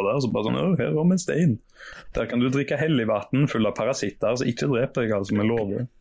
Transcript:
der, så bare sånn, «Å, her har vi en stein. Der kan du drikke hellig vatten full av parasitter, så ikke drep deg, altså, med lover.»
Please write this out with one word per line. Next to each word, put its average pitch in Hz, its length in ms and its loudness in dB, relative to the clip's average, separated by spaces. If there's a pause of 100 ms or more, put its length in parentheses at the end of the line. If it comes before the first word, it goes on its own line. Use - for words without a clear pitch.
der, 123 160 0
så 120 100 -2
bare 107 140 -2
sånn, 123 160 0
«Å, 170 60 2 (100)
her 151 160 0
har 160 160 2
vi 190 60 4
en 180 80 -2
stein. 147 320 2 (580)
Der 113 160 -2
kan 120 100 0
du 123 80 4
drikke 139 300 0
hellig 139 320 2
vatten 127 400 0
full 110 160 2
av 101 100 0
parasitter, 113 640 -2
så 131 80 0
ikke 135 240 -2
drep 127 240 0
deg, 117 240 0
altså, 98 160 -2
med 104 160 2
lover.» 113 380 -2 (120)